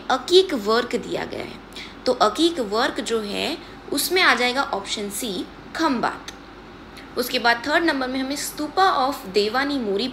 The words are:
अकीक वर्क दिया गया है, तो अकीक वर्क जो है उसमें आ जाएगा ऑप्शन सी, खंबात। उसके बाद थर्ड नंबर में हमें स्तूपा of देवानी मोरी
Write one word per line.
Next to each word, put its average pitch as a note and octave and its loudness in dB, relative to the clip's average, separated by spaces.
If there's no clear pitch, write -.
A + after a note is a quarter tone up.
अकीक F4 6
वर्क A3 2
दिया E3 -4
गया B2 -8
है, A#2 -10
तो B3+ 4
अकीक D4 4
वर्क C#4 0
जो A3+ -2
है G3+ -4
उसमें F4 2
आ D4 6
जाएगा B3 2
ऑप्शन G3+ -4
सी, G#3+ -6
खंबात। C#4 0
उसके B3 0
बाद A#3 4
थर्ड E4 4
नंबर C4+ 2
में C4 -2
हमें C4+ -4
स्तूपा D4+ 0
of C4+ 0
देवानी B3+ 2
मोरी G#3 0